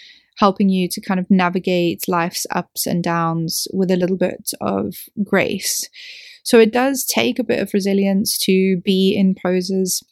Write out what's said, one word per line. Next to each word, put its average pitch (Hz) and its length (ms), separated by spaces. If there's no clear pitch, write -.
helping 196 320
you 185 200
to - 120
kind 185 180
of 180 100
navigate 180 800
life's 175 440
ups - 340
and 175 180
downs 165 720
with 185 160
a 185 60
little 180 220
bit - 420
of 196 360
grace. - 640
So - 160
it 220 120
does 254 320
take 233 360
a 240 40
bit 226 160
of 202 140
resilience 196 640
to 190 440
be 190 340
in 190 180
poses 185 640